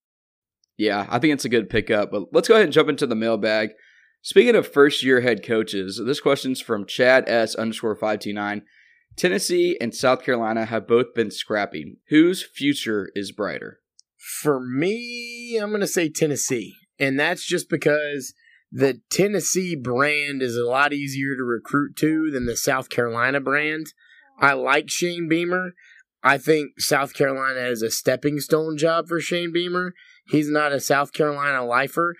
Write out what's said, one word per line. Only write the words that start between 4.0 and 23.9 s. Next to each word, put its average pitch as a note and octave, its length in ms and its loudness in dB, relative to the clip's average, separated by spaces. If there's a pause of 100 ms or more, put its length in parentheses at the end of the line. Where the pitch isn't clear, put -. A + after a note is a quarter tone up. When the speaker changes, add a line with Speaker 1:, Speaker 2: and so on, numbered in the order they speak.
Speaker 1:
Speaking A#3 340 6
of E3+ 100 2
first-year C3+ 540 4
head A#2 240 0
coaches, G#2 580 -2
this C3 180 -2
question's C3+ 420 0
from G#2 240 -4
Chad B2+ 420 4
S A2+ 260 2
underscore A2 400 -4
five G#2+ 260 -2
two G#2 120 -8
nine. G#2 300 -6 (540)
Tennessee F3+ 640 0
and A2+ 140 -4
South B2+ 300 0
Carolina A2+ 400 0
have A2 240 -4
both A#2+ 260 2
been A2 160 -2
scrappy. G2 680 -6 (100)
Whose E3+ 340 4
future A2+ 720 -4
is G2 160 -6
brighter? - 500 -8 (360)
Speaker 2:
For - 420 -2
me, A#3+ 1040 -4
I'm G#3 100 -4
gonna G3+ 160 0
say E3 220 0
Tennessee. C3+ 680 -4 (240)
And C3+ 220 0
that's E3+ 260 -2
just F3 220 -4
because D3 640 0 (400)
the B2+ 380 0
Tennessee F3+ 640 0
brand C#3 640 -2
is A#2+ 140 -2
a A#2+ 80 -2
lot C#3 280 2
easier C#3 440 -4
to B2+ 80 -4
recruit C#3 540 -2
to D#3 340 2
than B2 140 -2
the A2+ 100 -2
South C3 320 -2
Carolina A#2+ 520 0
brand. D3+ 520 -2 (480)